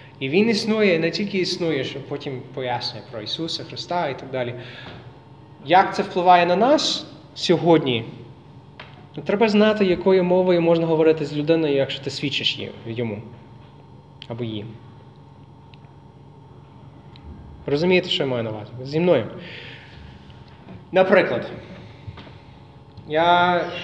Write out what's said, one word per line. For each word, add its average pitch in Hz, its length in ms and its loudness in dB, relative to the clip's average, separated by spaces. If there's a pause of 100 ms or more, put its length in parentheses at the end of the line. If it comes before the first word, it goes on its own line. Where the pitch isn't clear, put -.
(200)
І 135 100 -6
Він 202 200 4
існує, 208 500 2
не 165 120 0
тільки 202 260 -6
існує, 165 460 -2
що 139 160 -8
потім 135 420 -8 (120)
пояснює 123 580 -6
про 110 100 -10
Ісуса 160 420 -8
Христа 165 460 -6
і 131 100 -8
так - 120 -14
далі. 120 240 -4 (1120)
Як 185 300 4
це 196 80 -2
впливає 180 420 4
на 175 100 2
нас 254 520 2 (280)
сьогодні? 151 680 4 (1120)
Ну, 151 80 -10
треба 208 260 2
знати, 208 360 4
якою 185 380 4
мовою 180 380 4
можна 165 260 4
говорити 160 380 4
з 143 120 -6
людиною, 151 380 2
якщо 135 280 -2
ти 143 60 -6
свідчиш - 480 -4
їй, 107 140 -10 (140)
йому 113 360 -6 (1080)
або 120 140 -8
їй. 107 220 -8 (3000)
Розумієте, 175 440 2
що - 140 -2
я 139 60 -2
маю 123 140 -2
на 113 60 -4
увазі? 107 220 -10 (120)
Зі 143 160 -4
мною. 160 260 4 (1700)
Наприклад, 175 600 2 (1600)
я 175 580 2 (180)